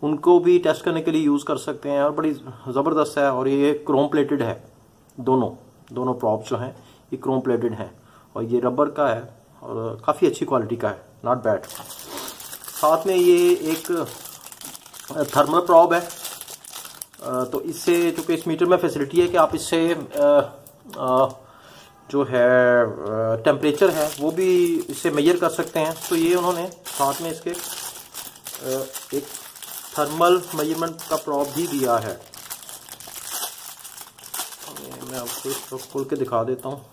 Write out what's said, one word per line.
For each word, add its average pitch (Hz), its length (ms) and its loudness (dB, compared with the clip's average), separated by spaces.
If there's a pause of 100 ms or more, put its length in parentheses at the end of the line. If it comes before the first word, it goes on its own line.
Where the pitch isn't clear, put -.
उनको 156 360 6
भी 175 200 6
test 160 260 0
करने 160 160 0
के 165 100 -2
लिए 156 100 0
यूज़ 143 240 2
कर 147 120 -2
सकते 147 320 -8
हैं, 143 140 2
और 147 80 2
बड़ी 156 200 -2 (380)
ज़बरदस्त 147 480 0
है। 139 140 4
और 131 160 0
ये 139 260 4
chrome 143 340 2
plated 147 340 2
है, 113 220 -4 (560)
दोनों, 127 320 2 (440)
दोनों 127 180 -2
props 110 360 -2
जो 123 80 -2
हैं 123 180 -8 (380)
ये 127 40 -8
क्रोम 135 220 -2
plated 117 340 0
हैं, 98 260 -12 (360)
और 110 80 -6
ये 117 160 0
rubber 127 260 4
का 147 220 0
है 120 220 -2 (340)
और 113 420 -8
काफ़ी - 220 2
अच्छी - 180 -2
quality 117 300 -2
का 113 140 -2
है, 98 120 -10 (240)
not 123 120 2
bad। 110 280 -2 (1000)
साथ 165 400 0
में 185 80 2
ये 175 360 6
एक 160 540 0 (1040)
थर्मल 143 480 2
probe 170 340 8
है, 170 80 2 (1200)
अ, 127 200 -2
तो 127 180 -4
इससे, 170 500 0
चूँकि 165 220 -2
इस - 140 -4
meter 160 180 0
में 180 120 6
facility 160 440 0
है 175 60 4
कि 175 100 0
आप 156 180 4
इससे, 165 380 0 (220)
अ, 143 260 6 (560)
अ, 127 300 2 (840)
जो 139 120 2
है, 123 640 6
अ, 110 560 -2
temperature 147 480 4
है 156 220 0 (100)
वो 156 100 0
भी 175 480 2 (100)
इससे 156 220 -2
measure 151 260 4
कर 175 120 2
सकते 165 300 -4
हैं। 160 160 0 (140)
तो 175 60 0
ये 165 200 4
उन्होंने 175 320 0 (180)
साथ 139 360 0
में 165 100 -4
इसके, - 180 -8
अ, - 1400 -10 (280)
एक 139 100 -2 (760)
thermal 170 420 4 (140)
measurement 160 400 -2 (140)
का 160 60 0
प्रॉप 143 320 -2
भी 147 200 -4
दिया 127 300 0
है। 107 340 -8 (2500)
ये 127 300 -14
मैं 131 80 -8
आपको 120 300 -8
इसको 135 280 -8
खोल 139 260 -8
के 135 120 -4
दिखा 123 280 0
देता 127 260 -4
हूँ। 139 240 -12